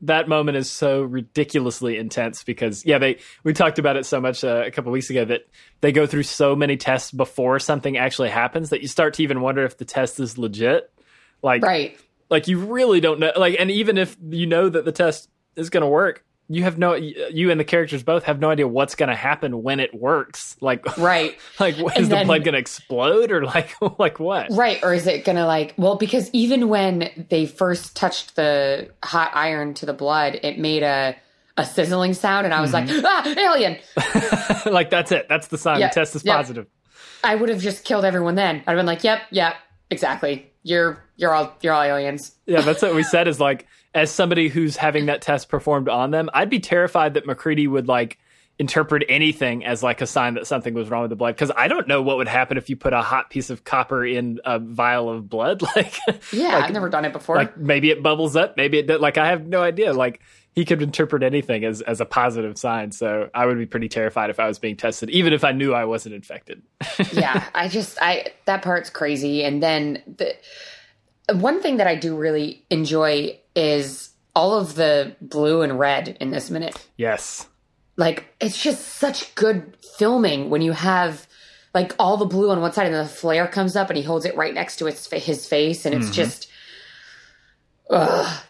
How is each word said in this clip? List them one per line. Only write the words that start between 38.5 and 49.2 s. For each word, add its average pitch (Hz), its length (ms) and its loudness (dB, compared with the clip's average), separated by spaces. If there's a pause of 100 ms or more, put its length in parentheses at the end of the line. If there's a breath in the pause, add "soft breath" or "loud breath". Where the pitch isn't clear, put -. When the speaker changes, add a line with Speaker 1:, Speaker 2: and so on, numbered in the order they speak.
Speaker 2:
I'd - 60 0
have 170 60 2
been 180 80 2
like, 170 180 -2
"Yep, 220 160 2 (100)
yep, 170 240 0 (360)
exactly. 143 600 -4 (120)
You're, 170 400 0 (140)
you're 170 180 2
all, 156 280 0
you're 160 120 2
all 151 80 4
aliens." 143 500 -2 (140)
Speaker 1:
Yeah, 170 160 4
that's 151 200 2
what 190 120 2
we 156 80 2
Speaker 2:
<laughs> 160 120 -2
Speaker 1:
said 170 140 6
is, 143 120 -2
like, 139 260 2 (280 soft breath)
as 156 160 2
somebody 170 380 2
who's 147 280 0
having 151 300 0
that 143 160 -2
test 147 260 -2
performed 139 400 0
on 123 220 0
them, 156 240 0
I'd 170 160 2
be 254 100 0
terrified 175 540 2
that 143 120 -2
MacReady 147 400 0
would, 135 220 0
like, 120 300 0 (400 soft breath)
interpret 151 500 0
anything 139 560 0